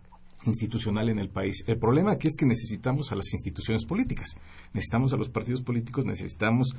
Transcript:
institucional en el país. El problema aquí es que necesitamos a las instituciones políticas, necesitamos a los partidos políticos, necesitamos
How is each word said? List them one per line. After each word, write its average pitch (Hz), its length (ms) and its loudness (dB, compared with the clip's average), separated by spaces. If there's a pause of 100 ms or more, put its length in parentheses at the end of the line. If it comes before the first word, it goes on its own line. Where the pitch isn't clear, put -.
(460)
institucional 110 640 0
en 107 100 2
el 95 100 -2
país. 98 380 -2
El 113 100 4
problema 156 360 6
aquí - 140 2
es 151 80 0
que 160 100 2
necesitamos 127 680 0
a 101 40 -2
las 98 180 -4
instituciones 110 520 -2
políticas, 226 500 -2 (380)
necesitamos 123 400 2
a 127 40 2
los 107 120 -2
partidos 123 320 -4
políticos, 120 440 -2
necesitamos 107 720 0